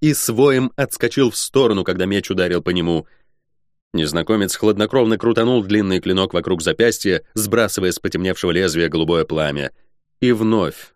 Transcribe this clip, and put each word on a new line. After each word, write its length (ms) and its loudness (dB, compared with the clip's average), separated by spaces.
и 120 4
с 160 -4
воем 460 2
отскочил 560 0
в 60 -8
сторону, 460 2
когда 220 -2
меч 240 -2
ударил 320 0
по 80 -4
нему. 380 0
Незнакомец 640 -2
хладнокровно 640 0
крутанул 460 0
длинный 360 0
клинок 340 -2
вокруг 280 -2
запястья, 640 0
сбрасывая 580 0
с 80 -6
потемневшего 520 -2
лезвия 360 0
голубое 380 0
пламя, 460 -4
и 100 4
вновь 640 -2